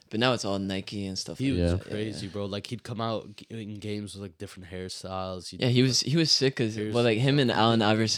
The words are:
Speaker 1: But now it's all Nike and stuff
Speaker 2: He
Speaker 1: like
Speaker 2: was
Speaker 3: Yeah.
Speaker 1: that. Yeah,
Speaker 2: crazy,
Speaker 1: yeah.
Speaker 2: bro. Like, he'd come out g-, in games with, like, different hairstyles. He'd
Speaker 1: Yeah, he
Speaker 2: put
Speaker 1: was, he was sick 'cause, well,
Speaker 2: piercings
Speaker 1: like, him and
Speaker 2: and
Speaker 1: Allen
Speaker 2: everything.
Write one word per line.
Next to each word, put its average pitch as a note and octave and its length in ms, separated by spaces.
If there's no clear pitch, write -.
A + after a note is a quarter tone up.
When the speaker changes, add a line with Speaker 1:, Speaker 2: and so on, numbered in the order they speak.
Speaker 1:
But A2 100
now B2+ 140
it's A2 100
all G2 140
Nike G2 460
and F#2+ 140
stuff - 200
Speaker 2:
He C3+ 120
Speaker 1:
like F2+ 120
Speaker 2:
was E2+ 100
Speaker 3:
Yeah. F2 60
Speaker 1:
that. - 80
Yeah, - 60
Speaker 2:
crazy, G#2 340
Speaker 1:
yeah. F2 60
Speaker 2:
bro. G2+ 140
Like, G2+ 220
he'd A#2 140
come A2+ 180
out A2 360
g-, - 140
in G#2+ 280
games G#2 360
with, G2 80
like, F#2 160
different F#2 320
hairstyles. F#2 800
He'd - 100
Speaker 1:
Yeah, B2+ 80
he B2 140
Speaker 2:
put C3 60
Speaker 1:
was, B2 120
he C#3+ 160
was D#3+ 140
sick C3 260
'cause, A2 200
well, G#2+ 80
Speaker 2:
piercings A#2 200
Speaker 1:
like, A2+ 140
him C#3 200
and B2 120
Speaker 2:
and - 80
Speaker 1:
Allen A2+ 240
Speaker 2:
everything. G#2+ 160